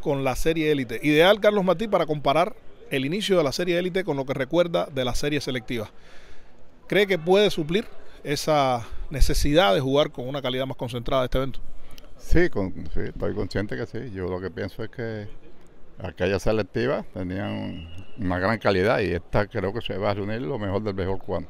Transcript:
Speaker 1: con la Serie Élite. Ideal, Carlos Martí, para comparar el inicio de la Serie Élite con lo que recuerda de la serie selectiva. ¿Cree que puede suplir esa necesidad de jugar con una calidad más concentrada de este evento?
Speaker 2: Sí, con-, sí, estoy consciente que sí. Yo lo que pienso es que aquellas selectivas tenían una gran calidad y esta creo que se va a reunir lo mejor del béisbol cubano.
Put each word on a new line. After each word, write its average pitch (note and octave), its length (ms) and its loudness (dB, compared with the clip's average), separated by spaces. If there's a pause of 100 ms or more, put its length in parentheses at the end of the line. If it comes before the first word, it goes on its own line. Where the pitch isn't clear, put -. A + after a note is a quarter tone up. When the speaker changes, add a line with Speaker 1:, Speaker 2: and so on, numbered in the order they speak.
Speaker 1:
con C#3 240 0
la B2 100 0
Serie D#3+ 380 2
Élite. A#2+ 320 -2
Ideal, D#3+ 340 8
Carlos G#3 260 4
Martí, F#3 220 2
para F#3+ 180 2
comparar D3+ 520 2 (340)
el C3+ 140 -2
inicio F#3 340 2
de D#3+ 60 4
la C3 80 0
Serie F3 260 0
Élite F3+ 240 -2
con D3+ 140 -2
lo C3+ 100 -4
que C3+ 80 -4
recuerda E3+ 580 0
de C3 120 -2
la B2 100 -2
serie D3 260 0
selectiva. B2 480 -4 (1000)
¿Cree G3 180 4
que F#3+ 100 0
puede F#3 340 4
suplir E3+ 340 0 (400)
esa C#3+ 580 2 (280)
necesidad D3 600 2
de F3+ 60 2
jugar C#3 320 2
con B2 160 -10
una C#3 160 -6
calidad B2+ 240 -2
más C3 100 -6
concentrada B2+ 460 -2
de B2+ 40 0
este C3 120 0
evento? C3 220 0 (560)
Speaker 2:
Sí, E3+ 320 8
con-, F#2+ 260 0 (180)
sí, - 140 8
estoy A2 260 -4
consciente G#2 440 -2
que B2 100 -4
sí. A2+ 260 -8
Yo F#2+ 140 -4
lo F2+ 140 -4
que F#2+ 100 -6
pienso G2+ 320 -8
es A2 80 -6
que A2 380 -6 (720)
aquellas F#2+ 400 0
selectivas A#2 720 0
tenían G2 760 -6 (300)
una F2+ 220 0
gran G#2 180 2
calidad G#2 400 4
y F#2 140 0
esta G2+ 340 0
creo G2 260 -2
que A2+ 80 -4
se G2+ 160 -6
va G2+ 140 0
a G2+ 40 2
reunir G#2 280 -4
lo C#3+ 160 -4
mejor G2+ 240 -2
del G#2 120 -2
béisbol F#2+ 260 -2
cubano. F2 300 -4